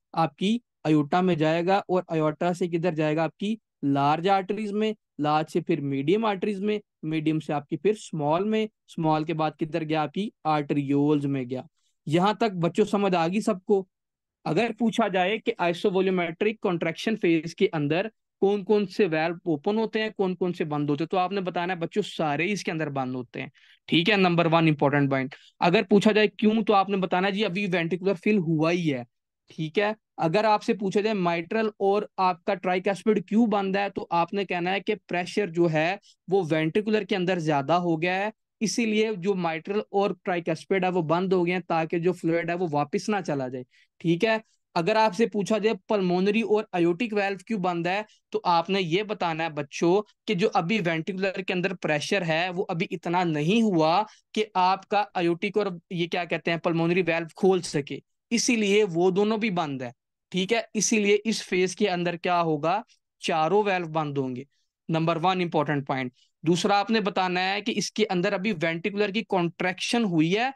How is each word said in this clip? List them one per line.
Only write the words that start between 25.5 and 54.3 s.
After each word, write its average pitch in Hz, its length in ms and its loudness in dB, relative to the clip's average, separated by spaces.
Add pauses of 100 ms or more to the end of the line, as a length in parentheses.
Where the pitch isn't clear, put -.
अगर 175 220 4
पूछा 208 300 4
जाए 208 160 4
क्यों, 214 340 2
तो 214 100 2
आपने 196 240 2
बताना 185 300 0
है, 202 60 0
"जी, 202 100 -2
अभी 202 240 -2
वेंट्रिकुलर 175 480 -2
फिल 214 240 0
हुआ 160 320 2
ही 175 180 0
है", 127 180 -4 (440)
ठीक 156 280 -6
है। 208 180 0 (220)
अगर 175 280 2
आपसे 214 280 2
पूछा 196 260 -2
जाए 214 140 0
माइट्रल 180 560 -2 (100)
और 202 280 0 (100)
आपका 190 360 0
ट्राइकस्पिड 190 760 0
क्यों 220 220 2
बंद 196 260 0
है, 202 140 -2
तो - 220 -10
आपने 175 320 0
कहना 180 260 -4
है 196 100 -2
कि 208 140 -4
प्रेशर 175 560 -4
जो 170 160 2
है 165 340 0 (300)
वो 190 120 2
वेंट्रिकुलर 175 600 0
के 208 100 -4
अंदर 180 240 0
ज्यादा 156 380 2
हो 175 200 0
गया 180 180 -2
है, 202 180 -2 (280)
इसीलिए 220 540 0
जो 190 200 -2
माइट्रल 175 480 -4 (100)
और 202 320 0
ट्राइकस्पिड 180 600 -2
है 185 60 2
वो 180 120 0
बंद 175 300 0
हो 180 120 2
गए 175 80 0
हैं, 180 100 -2
ताकि 165 380 -2
जो 175 120 0
फ्लूइड 170 380 -2
है 175 60 -2
वो 180 120 -2
वापस 147 400 -2
ना 208 120 0
चला 139 280 -4
जाए, 127 160 -10 (360)
ठीक 170 240 2
है। 220 180 2 (320)
अगर 175 220 2
आपसे 220 300 2
पूछा 208 320 0
जाए 214 160 0 (140)
पल्मोनरी 196 540 2
और 208 320 0
आयोटिक 175 400 0
वाल्व 196 320 -2
क्यों 220 160 -4
बंद 175 260 -2
है, 202 180 -2 (260)
तो 214 60 -2
आपने 180 420 2
ये 175 220 0
बताना 175 420 -4
है 165 60 -4
बच्चों 170 520 0 (240)
कि 220 80 0
जो 196 140 2
अभी 196 300 0
वेंट्रिकुलर 185 640 -2
के 196 100 -6
अंदर 185 220 -2
प्रेशर 170 480 -2
है 165 280 0
वो 175 120 -4
अभी 185 220 -2
इतना 180 400 -2
नहीं 165 380 2
हुआ 180 440 2 (280)